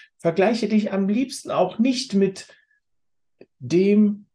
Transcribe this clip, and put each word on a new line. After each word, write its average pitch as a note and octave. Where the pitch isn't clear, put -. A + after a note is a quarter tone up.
vergleiche G3
dich G#3+
am G3
liebsten B3+
auch F3+
nicht B3
mit G3
dem G3+